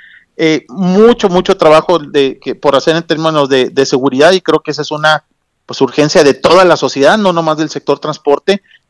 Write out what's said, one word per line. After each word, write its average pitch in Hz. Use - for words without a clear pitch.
eh, 160
mucho, 190
mucho 180
trabajo 160
de, 143
que, 131
por 139
hacer 156
en 170
términos 156
de, 131
de 135
seguridad, 139
y 185
creo 156
que -
esa 151
es 135
una, 151
pues, -
urgencia 147
de 135
toda 175
la 165
sociedad, 143
no 202
nomás 160
del 151
sector 143
transporte. 151